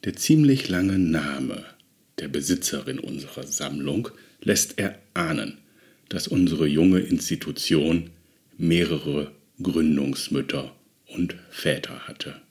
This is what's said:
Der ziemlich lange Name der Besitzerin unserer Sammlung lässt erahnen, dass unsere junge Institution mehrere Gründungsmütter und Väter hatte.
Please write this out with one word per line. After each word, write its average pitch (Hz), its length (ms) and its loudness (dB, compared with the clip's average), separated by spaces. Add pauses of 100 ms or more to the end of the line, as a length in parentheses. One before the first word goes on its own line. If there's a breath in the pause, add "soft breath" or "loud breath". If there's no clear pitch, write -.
Der 98 100 -4
ziemlich 147 540 6
lange 95 300 2
Name 73 640 0 (540)
der 78 100 -8
Besitzerin 71 720 -4
unserer - 460 -10
Sammlung 73 640 -4 (340 loud breath)
lässt - 360 0
erahnen, 110 800 -4 (500 soft breath)
dass 90 200 -6
unsere 80 380 2
junge 87 340 6
Institution 80 1080 0 (460 soft breath)
mehrere 82 760 0 (300)
Gründungsmütter 69 1120 0 (340)
und - 300 -4 (140)
Väter - 560 -4
hatte. - 340 -14 (100)